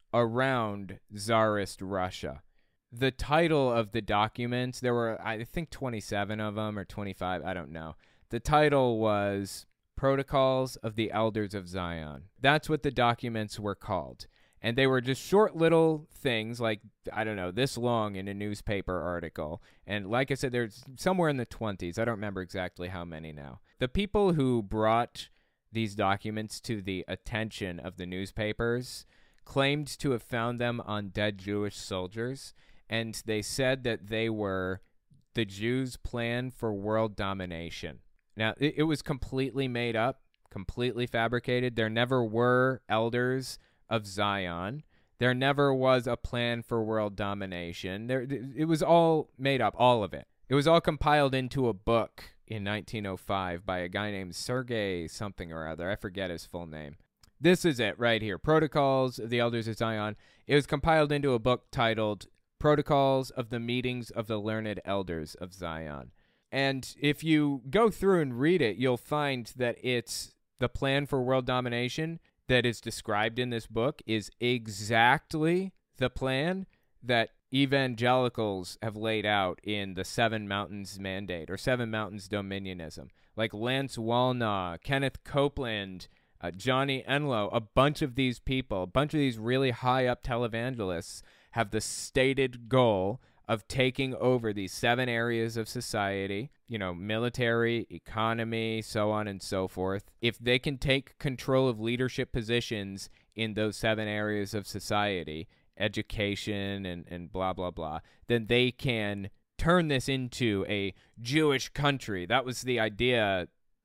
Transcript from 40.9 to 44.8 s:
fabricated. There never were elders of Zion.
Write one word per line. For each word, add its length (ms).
fabricated. 680
There 140
never 340
were 640
elders 680
of 160
Zion. 800